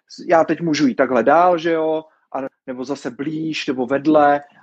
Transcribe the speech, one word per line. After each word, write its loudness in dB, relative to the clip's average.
s-, -20
já 4
teď -4
můžu 0
jít 0
takhle 2
dál, 4
že -4
jo? -2
A -8
nebo -10
zase -8
blíž, -6
nebo -4
vedle 2